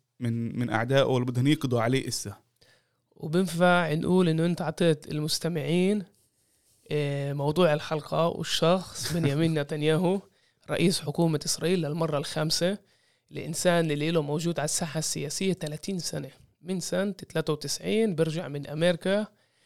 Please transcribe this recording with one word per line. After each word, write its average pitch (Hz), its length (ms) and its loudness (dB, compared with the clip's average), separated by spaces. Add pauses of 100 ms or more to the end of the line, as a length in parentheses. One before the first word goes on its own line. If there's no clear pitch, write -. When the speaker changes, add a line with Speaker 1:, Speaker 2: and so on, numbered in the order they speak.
(200)
Speaker 1:
من، 117 400 -2
من 123 100 -2
أعدائه 127 480 2
اللي 123 80 0
بدهم 123 220 0
يقضوا 131 340 2
عليه 127 260 0
إسا. 101 300 -8 (800)
Speaker 2:
وبنفع 170 800 2
نقول 180 360 4
إنه 160 160 2
أنت 170 160 0
عطيت 160 500 0
المستمعين، 165 920 0 (880)
آه، 143 420 -2
موضوع 151 400 4
الحلقة 156 540 0
والشخص - 800 0
Speaker 1:
<laughs> 151 60 -4
Speaker 2:
بنيامين 160 460 2
نتنياهو، 156 600 2 (480)
رئيس 170 320 2
حكومة 156 440 0
إسرائيل 170 360 0
للمرة 156 360 -2
الخامسة، 160 600 -2 (540)
الإنسان 165 600 0
اللي 147 200 0
له 170 100 2
موجود 156 380 -2
على 143 60 -2
الساحة 156 320 -4
السياسية 156 560 -2
ثلاثين 160 460 -6
سنة، 147 300 -6 (320)
من 180 180 -6
سنة 190 320 -2
تلاتة 160 420 -4
وتسعين 185 640 -2
برجع 160 320 -2
من 143 200 -8
أمريكا 180 600 0 (380)